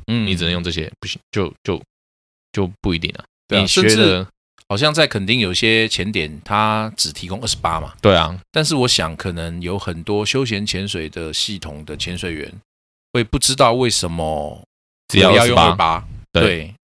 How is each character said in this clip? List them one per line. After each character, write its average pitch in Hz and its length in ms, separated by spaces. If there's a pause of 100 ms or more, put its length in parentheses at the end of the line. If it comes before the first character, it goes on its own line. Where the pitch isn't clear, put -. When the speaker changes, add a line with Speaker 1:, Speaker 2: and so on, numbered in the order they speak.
Speaker 1:
嗯。 113 200
Speaker 2:
你 95 80
只 87 100
能 85 80
用 87 100
这 85 80
些， 80 200 (100)
不 - 60
行， - 120 (120)
就， 95 220 (100)
就， 90 180 (720)
就 95 180 (100)
不 98 120
一 82 60
定 82 180
啊。 - 80 (220)
Speaker 1:
对 104 120
啊， 98 40
Speaker 2:
你 95 60
学 - 140
的 107 60
Speaker 1:
甚 110 80
至 95 300 (420)
好 101 80
像 151 160
在 151 140
垦 101 180
丁 117 140
有 92 160
些 113 340
潜 98 220
点， 76 340
它 107 520
只 - 160
提 87 160
供 98 120
二 123 60
十 - 100
八 82 240
嘛。 71 220
Speaker 2:
对 101 120
啊。 82 240 (120)
Speaker 1:
但 156 140
是 156 100
我 123 120
想， 82 300
可 - 160
能 85 300
有 90 160
很 82 240
多 104 240
休 135 180
闲 107 220
潜 98 200
水 87 220
的 80 240
系 101 240
统 76 280
的 76 120
潜 90 220
水 85 160
员 73 180 (600)
会 120 100
不 117 160
知 - 160
道 127 180
为 123 160
什 95 220
么 78 500 (460)
Speaker 2:
只 - 140
要 92 100
二 - 20
十 - 40
八。 117 40
Speaker 1:
我 120 60
要 - 0
用 120 120
二 82 180
八。 82 240 (320)
Speaker 2:
对。 85 100
Speaker 1:
对， 90 420